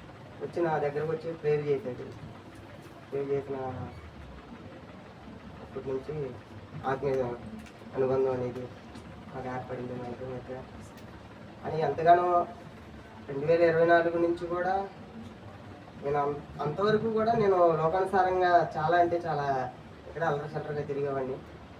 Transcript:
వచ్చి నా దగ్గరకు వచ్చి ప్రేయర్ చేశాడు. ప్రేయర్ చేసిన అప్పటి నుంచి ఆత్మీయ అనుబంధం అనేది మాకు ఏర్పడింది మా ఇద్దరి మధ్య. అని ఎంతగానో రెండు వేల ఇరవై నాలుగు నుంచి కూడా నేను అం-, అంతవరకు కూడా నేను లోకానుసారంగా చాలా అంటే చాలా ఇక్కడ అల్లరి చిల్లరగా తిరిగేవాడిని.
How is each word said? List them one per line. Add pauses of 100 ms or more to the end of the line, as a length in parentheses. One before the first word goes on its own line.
(420)
వచ్చి
నా
దగ్గరకు
వచ్చి
ప్రేయర్
చేశాడు. (1080)
ప్రేయర్
చేసిన (2000)
అప్పటి
నుంచి (580)
ఆత్మీయ (720)
అనుబంధం
అనేది (680)
మాకు
ఏర్పడింది
మా
ఇద్దరి
మధ్య. (1040)
అని
ఎంతగానో (840)
రెండు
వేల
ఇరవై
నాలుగు
నుంచి
కూడా (1160)
నేను
అం-,
అంతవరకు
కూడా
నేను
లోకానుసారంగా
చాలా
అంటే
చాలా (340)
ఇక్కడ
అల్లరి
చిల్లరగా
తిరిగేవాడిని. (460)